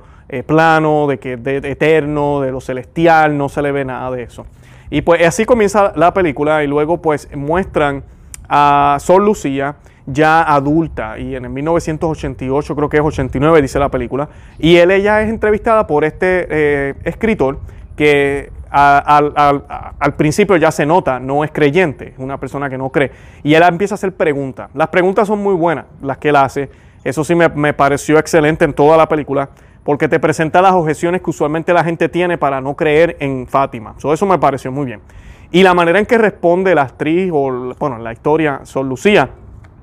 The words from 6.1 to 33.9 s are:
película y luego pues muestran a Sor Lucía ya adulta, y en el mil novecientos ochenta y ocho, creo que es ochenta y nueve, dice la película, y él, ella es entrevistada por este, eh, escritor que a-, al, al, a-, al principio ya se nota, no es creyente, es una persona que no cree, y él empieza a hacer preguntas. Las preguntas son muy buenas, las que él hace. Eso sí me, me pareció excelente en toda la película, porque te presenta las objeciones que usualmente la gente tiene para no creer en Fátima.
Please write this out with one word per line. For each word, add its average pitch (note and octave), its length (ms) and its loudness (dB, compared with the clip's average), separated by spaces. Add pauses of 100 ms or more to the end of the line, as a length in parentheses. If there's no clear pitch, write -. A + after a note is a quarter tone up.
película D3+ 480 0
y C#3+ 40 -2
luego D3+ 340 -2
pues D3+ 340 -4
muestran D3 680 -4 (440)
a C#3+ 520 2
Sor F#3 220 4
Lucía C#3+ 540 -2 (300)
ya D#3 380 4
adulta, C#3+ 760 0
y B2+ 180 -10
en B2 100 -10
el B2 40 -12
mil C3+ 140 -8
novecientos D#3+ 460 -2
ochenta C3+ 340 -8
y C3 60 -6
ocho, D3 260 -2
creo D3 140 -2
que D3+ 80 0
es D3+ 60 2
ochenta C#3 340 -4
y C3 40 -2
nueve, D#3 200 4
dice C3+ 180 -2
la C#3+ 100 0
película, C3 380 -6 (320)
y E3+ 160 4
él, F3 160 6
ella G#3 300 2
es G#3+ 80 -2
entrevistada G#3+ 580 0
por D3 160 0
este, F#3 460 -2
eh, D3 440 -2 (120)
escritor E3+ 540 -2 (360)
que C#3+ 560 0 (180)
a-, C#3+ 280 4
al, D3 380 2
al, C#3+ 340 2
a-, - 300 -14
al C#3+ 160 -2
principio G3 420 2
ya D#3 140 2
se D#3 140 -2
nota, C#3+ 340 0
no C#3 240 -4
es D3+ 80 -6
creyente, D3 580 0
es C3+ 100 -20
una C3 180 -10
persona C#3 320 -8
que C3 80 -10
no C3 120 -6
cree, C#3 220 0 (320)
y D3 100 2
él D#3+ 100 6
empieza F3+ 300 0
a F#3+ 40 -8
hacer F#3+ 160 -6
preguntas. C#3 600 -4
Las D3 160 -2
preguntas F#3 380 2
son G#3 140 -4
muy G3 140 0
buenas, E3 300 -2 (160)
las C3+ 160 -6
que D3 120 -2
él D3 60 2
hace. C#3 340 0 (340)
Eso C#3 200 -4
sí E3+ 120 0
me, E3 140 4
me D3 240 -2
pareció C#3+ 460 2
excelente D#3+ 460 2
en C#3+ 80 0
toda D#3 240 4
la D#3 100 4
película, C#3 420 -4 (340)
porque D3+ 240 -2
te D#3+ 120 0
presenta D#3+ 420 0
las F#3+ 100 6
objeciones E3+ 500 0
que F3+ 80 -8
usualmente D#3+ 440 -2
la E3+ 100 4
gente E3 240 -2
tiene F3 300 -2
para C#3 240 -2
no C3+ 140 -6
creer E3 440 2
en C3+ 280 -6
Fátima. B2 500 -4